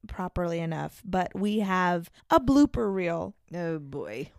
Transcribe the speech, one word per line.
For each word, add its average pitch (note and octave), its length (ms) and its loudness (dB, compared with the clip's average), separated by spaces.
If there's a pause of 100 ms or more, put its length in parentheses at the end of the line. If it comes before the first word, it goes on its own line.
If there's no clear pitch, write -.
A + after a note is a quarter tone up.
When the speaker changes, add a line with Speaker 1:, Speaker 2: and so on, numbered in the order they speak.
Speaker 1:
properly F3 540 -4
enough, D#3 440 -4
but F#3 300 0
we G#3 240 0
have F3+ 500 2 (220)
a D#4+ 100 8
blooper B3+ 540 4
reel. F3+ 400 -2 (180)
Speaker 2:
Oh E3 280 -4
boy. C#3 580 -10